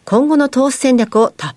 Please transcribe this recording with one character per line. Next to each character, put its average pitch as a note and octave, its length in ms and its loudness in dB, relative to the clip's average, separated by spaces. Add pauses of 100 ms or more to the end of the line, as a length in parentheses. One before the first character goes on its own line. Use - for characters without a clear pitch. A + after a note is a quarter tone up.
今 B3+ 240 0
後 D#4 80 2
の C#4+ 140 2
投 C4+ 200 0
資 C4 60 -6
戦 B3+ 220 2
略 A3 200 -2
を A3+ 120 2
た - 220 -14
っ - 40 -20